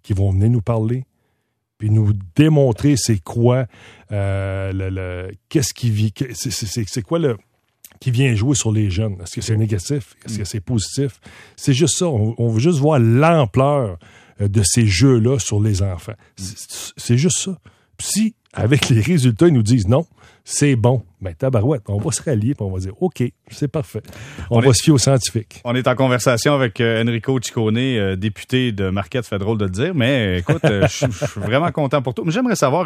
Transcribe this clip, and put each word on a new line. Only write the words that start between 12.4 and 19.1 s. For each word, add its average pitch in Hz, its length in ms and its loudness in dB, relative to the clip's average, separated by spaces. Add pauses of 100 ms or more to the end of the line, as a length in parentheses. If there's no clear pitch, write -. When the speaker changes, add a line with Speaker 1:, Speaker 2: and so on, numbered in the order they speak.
Speaker 1:
veut 110 100 0
juste 156 200 2
voir 147 200 4
l'ampleur, 131 960 2 (440)
euh, 101 60 0
de 101 160 2
ces 113 240 2
jeux-là 120 520 4
sur 104 220 -2
les 101 200 0
enfants. 95 320 -6
Speaker 2:
Mm. - 300 -20
Speaker 1:
C'est, - 540 -14
c'est 120 200 0
juste 160 220 0
ça. 190 180 -8 (400)
Puis - 100 -10
si, 214 280 0 (180)
avec 113 360 2
les 113 120 4
résultats, 131 460 4